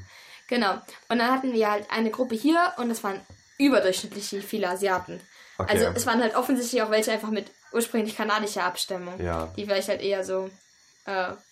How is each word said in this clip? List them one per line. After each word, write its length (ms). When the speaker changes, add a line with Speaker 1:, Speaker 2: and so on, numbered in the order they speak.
Speaker 1:
Genau. 260
Und 100
dann 120
hatten 220
wir 180
halt 200
eine 200
Gruppe 240
hier 420
und 140
es 120
waren 180
überdurchschnittlich 840
viele 240
Asiaten. 520
Speaker 2:
Okay. 140
Speaker 1:
Also 220
es 120
waren 140
halt 140
offensichtlich 480
auch 80
welche 220
einfach 180
mit 200
ursprünglich 440
kanadischer 480
Abstammung, 580
Speaker 2:
Ja. 240
Speaker 1:
die 80
vielleicht 240
halt 140
eher 220
so, 260
äh, 260